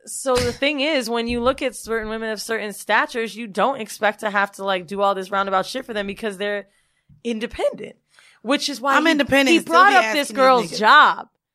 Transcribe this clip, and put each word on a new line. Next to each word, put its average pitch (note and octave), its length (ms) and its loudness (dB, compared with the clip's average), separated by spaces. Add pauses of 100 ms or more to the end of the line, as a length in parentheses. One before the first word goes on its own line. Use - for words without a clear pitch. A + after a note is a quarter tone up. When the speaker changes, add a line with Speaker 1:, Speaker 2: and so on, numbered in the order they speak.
Speaker 1:
So B3+ 280 -4
the B3 180 0
thing C#4 280 -2
is, C4+ 280 -2
when A#3 200 -4
you A#3+ 120 -2
look C4 220 -2
at B3+ 140 -4
certain A3 320 -6
women A3 220 -8
of G3+ 120 -8
certain G#3+ 300 -6
statures, A3+ 640 -4
you A#3 100 -12
don't G#3 340 -2
expect G#3+ 400 -4
to A3 100 -4
have G3+ 220 0
to, G3 120 -12
like, F#3 240 -4
do G3 140 -4
all G3 120 2
this F#3+ 160 -8
roundabout G3 360 -2
shit C4 200 -10
for A#3 80 -12
them G3+ 140 -4
because G3+ 280 -8
they're G3+ 300 -4 (560)
independent, A#3 720 -6 (480)
which A#3+ 260 -2
is C4 120 -10
why C4+ 160 0
Speaker 2:
I'm D4+ 100 2
Speaker 1:
he, C#4 60 6
Speaker 2:
independent C#4 380 2
Speaker 1:
he E4 80 6
Speaker 2:
and - 80 0
still E4 80 -2
Speaker 1:
brought F#4 160 8
Speaker 2:
be G4+ 60 4
Speaker 1:
up F4+ 60 6
this A3 60 -2
Speaker 2:
asking D4 100 -2
these C#4 140 -2
Speaker 1:
girl's B3 400 4
Speaker 2:
niggas. - 60 -8
Speaker 1:
job. G#3+ 500 6 (260)